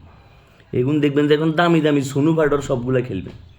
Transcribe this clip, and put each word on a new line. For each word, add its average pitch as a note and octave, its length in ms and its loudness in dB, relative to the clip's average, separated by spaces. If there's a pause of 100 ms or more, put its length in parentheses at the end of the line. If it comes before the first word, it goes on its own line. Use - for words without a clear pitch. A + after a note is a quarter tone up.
(720)
এগুন C3+ 280 0
দেখবেন D3 280 0
যে D3 60 6
এখন D#3 180 0
দামি E3+ 280 2
দামি D3 220 2
সোনু C#3+ 320 0
ভাডর D3 260 0
সবগুলা B2+ 400 -2
খেলবে। G2+ 300 -8 (280)